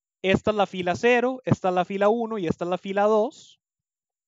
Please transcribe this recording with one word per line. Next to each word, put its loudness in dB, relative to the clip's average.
Esta 0
es -2
la 2
fila -4
cero, 2
esta -2
es 0
la 0
fila 0
uno -2
y -4
esta -4
es -4
la -2
fila -2
dos. -2